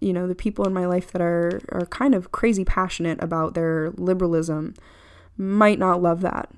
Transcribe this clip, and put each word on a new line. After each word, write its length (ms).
you 120
know, 140
the 80
people 320
in 60
my 140
life 260
that 80
are, 400
are 160
kind 280
of 180
crazy 320
passionate 580
about 300
their 440
liberalism 800
might 440
not 200
love 200
that, 380